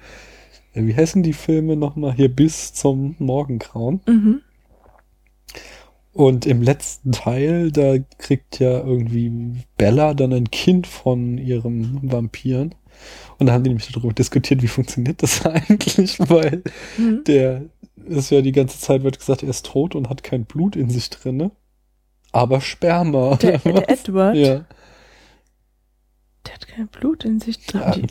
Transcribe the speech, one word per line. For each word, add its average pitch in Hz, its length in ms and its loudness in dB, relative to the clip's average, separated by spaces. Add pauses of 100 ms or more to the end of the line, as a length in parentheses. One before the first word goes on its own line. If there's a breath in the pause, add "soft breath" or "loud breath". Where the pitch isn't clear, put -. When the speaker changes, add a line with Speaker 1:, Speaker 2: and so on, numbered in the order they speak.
(760 loud breath)
Speaker 1:
äh, 110 120 -2
wie 110 80 0
heißen 160 300 2
die 160 80 2
Filme 160 440 0
nochmal? 147 360 -2
Hier 131 200 4
Bis 151 420 0
zum 139 440 -2
Morgengrauen. 131 880 -4
Speaker 2:
Mhm. 226 340 4 (1700 loud breath)
Speaker 1:
Und 131 340 4
im 120 160 2
letzten 127 500 -2
Teil, 151 580 0
da 139 260 2 (220)
kriegt - 400 -4
ja 127 220 2
irgendwie 120 840 -4 (140)
Bella 147 380 4
dann 131 180 0
ein 120 180 0
Kind 180 360 2
von 123 520 -2
ihrem 123 720 -4
Vampiren. 127 640 -4 (640 loud breath)
Und 139 80 4
da 120 60 6
haben 123 100 4
die 131 80 0
nämlich 120 220 -4
darüber 117 200 -4
diskutiert, 131 500 0
wie 117 60 2
funktioniert 127 540 -4
das - 240 0
<laughs> - 0 -
eigentlich, 190 720 2 (100)
weil 165 340 4 (340 loud breath)
Speaker 2:
Mhm. 226 280 0
Speaker 1:
der 131 420 2 (420)
ist 143 220 -4
ja 139 120 6
die 135 100 0
ganze 135 280 0
Zeit, 135 240 0
wird 131 140 -2
gesagt, - 260 -2
er 139 60 -6
ist - 160 -10
tot 151 280 -2
und 135 140 -4
hat 131 160 -10
kein 123 200 -4
Blut 185 300 -4
in 131 160 -2
sich 120 200 -4
drinne. 139 420 -6 (800)
Aber 123 280 2
Sperma, 147 760 0
Speaker 2:
Der, - 280 2
Speaker 1:
oder 180 160 2
Speaker 2:
der - 80 0
Speaker 1:
was? 262 120 -8
Speaker 2:
Edward? 190 360 2
Speaker 1:
Ja. 143 280 4 (1800 soft breath)
Speaker 2:
Der - 80 -20
hat - 120 -20
kein 226 220 -12
Blut - 360 -6
in 220 160 0
sich 226 260 -8
drin. 196 140 -4
Speaker 1:
Ja, 180 120 2
Speaker 2:
Die 180 180 -6